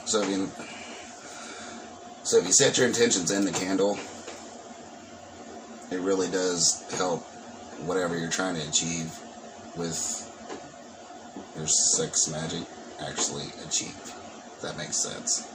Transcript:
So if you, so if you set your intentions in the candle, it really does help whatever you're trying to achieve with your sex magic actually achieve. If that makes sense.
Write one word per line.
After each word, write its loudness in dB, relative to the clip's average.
So 4
if 2
you, 2
so 6
if 6
you 4
set 8
your 8
intentions 6
in 4
the 2
candle, 4
it 0
really 4
does 4
help 2
whatever 2
you're 0
trying 2
to -2
achieve 0
with -4
your -4
sex 4
magic -2
actually -2
achieve. -2
If -10
that -6
makes -4
sense. -2